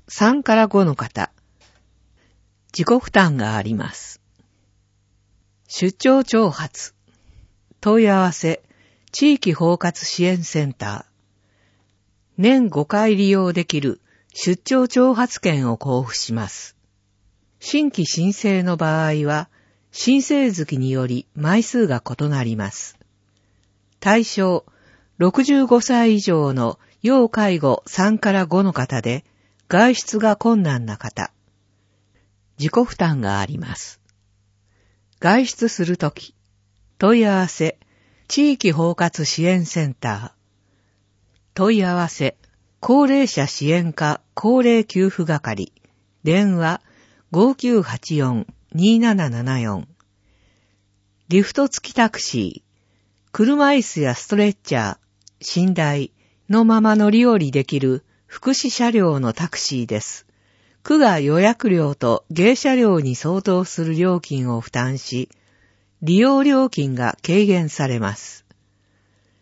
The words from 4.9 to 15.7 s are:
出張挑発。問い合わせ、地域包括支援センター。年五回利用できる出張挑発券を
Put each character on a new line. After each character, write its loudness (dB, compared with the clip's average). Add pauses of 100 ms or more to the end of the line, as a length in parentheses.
出 -4
張 2
挑 0
発。 -14 (840)
問 4
い 6
合 4
わ 2
せ、 -4 (480)
地 4
域 0
包 2
括 -4
支 -2
援 0
セ -4
ン -6
タ -12
ー。 -20 (1300)
年 4
五 -2
回 2
利 2
用 2
で -2
き -4
る -4 (320)
出 -2
張 0
挑 2
発 -4
券 0
を -4